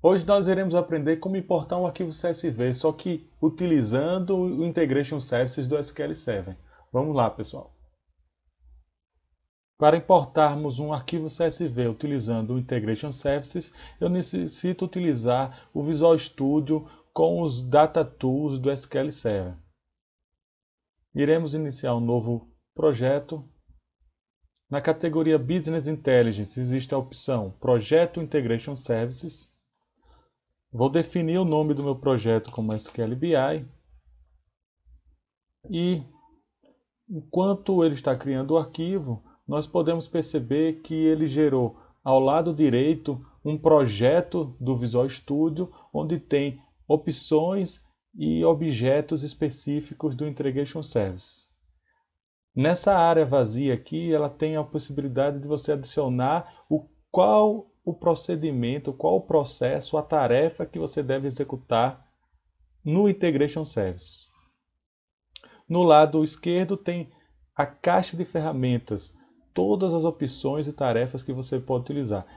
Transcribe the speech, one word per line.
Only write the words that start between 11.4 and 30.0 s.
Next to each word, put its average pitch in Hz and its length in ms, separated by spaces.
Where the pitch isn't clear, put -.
S 160 240
V 123 180
utilizando 117 680
o 127 40
Integration 123 540
Services, 143 600
eu 175 80
necessito 180 760
utilizar 131 880
o 147 120
Visual 160 340
Studio 151 720
com 170 260
os 135 220
Data 151 420
Tools 135 540
do 135 140
S 135 160
Q 139 100
L 147 140
Server. 95 440
Iremos 151 400
iniciar 135 400
um 117 60
novo 117 500
projeto. 143 760
Na 143 120
categoria 160 580
Business 156 480
Intelligence 120 720
existe 127 340
a 139 60
opção 127 640
Projeto 151 600
Integration 139 540
Services. 127 800